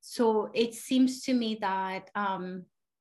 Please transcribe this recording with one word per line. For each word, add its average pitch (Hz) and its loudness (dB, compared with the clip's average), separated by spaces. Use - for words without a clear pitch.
So 220 2
it 233 0
seems 262 2
to 262 0
me 226 0
that, 190 -4
um, 185 -4